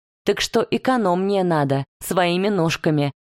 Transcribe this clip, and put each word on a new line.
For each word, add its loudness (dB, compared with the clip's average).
так 0
что -2
экономнее 0
надо, 0
своими 0
ножками, 0